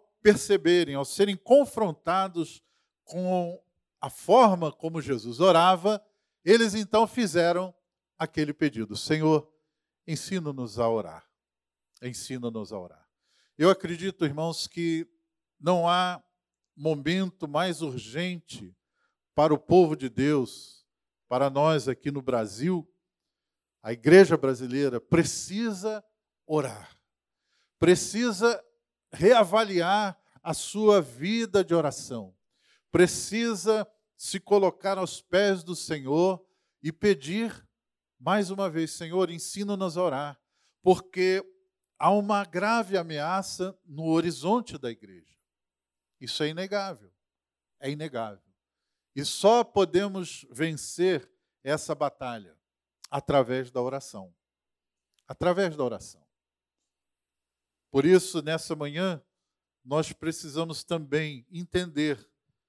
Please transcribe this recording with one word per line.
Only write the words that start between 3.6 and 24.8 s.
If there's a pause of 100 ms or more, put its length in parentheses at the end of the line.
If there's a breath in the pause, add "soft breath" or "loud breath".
a
forma
como
Jesus
orava, (400)
eles
então
fizeram (460)
aquele
pedido:
"Senhor, (600)
ensina-nos
a
orar. (720)
Ensina-nos
a
orar." (480)
Eu
acredito,
irmãos,
que (520)
não
há (520)
momento
mais
urgente (640)
para
o
povo
de
Deus, (440)
para
nós
aqui
no
Brasil. (960)
A
igreja
brasileira